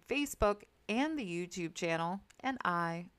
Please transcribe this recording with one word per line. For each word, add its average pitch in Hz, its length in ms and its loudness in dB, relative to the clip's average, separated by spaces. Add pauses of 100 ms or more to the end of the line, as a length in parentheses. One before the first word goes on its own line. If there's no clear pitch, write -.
Facebook, 220 540 2 (260)
and 294 300 2
the 240 40 -2
YouTube 175 520 -4
channel, 170 440 0 (200)
and 262 260 -2
I 170 400 0 (140)